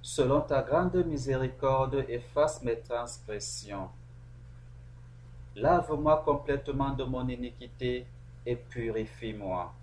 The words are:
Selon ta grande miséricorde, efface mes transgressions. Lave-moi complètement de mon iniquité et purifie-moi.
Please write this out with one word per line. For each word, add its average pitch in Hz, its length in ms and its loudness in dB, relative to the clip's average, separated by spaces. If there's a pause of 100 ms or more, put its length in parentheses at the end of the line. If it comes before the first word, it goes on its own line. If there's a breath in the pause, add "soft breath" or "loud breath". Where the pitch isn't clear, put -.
Selon 139 380 4
ta 135 220 2
grande 180 340 4 (100)
miséricorde, 131 1000 2
efface 123 560 0
mes 117 160 0
transgressions. 104 1080 -6 (1700)
Lave-moi 151 720 4
complètement 139 680 2
de 135 120 -2
mon 127 240 0
iniquité 123 800 -4 (380)
et 120 100 0
purifie-moi. 110 1300 -4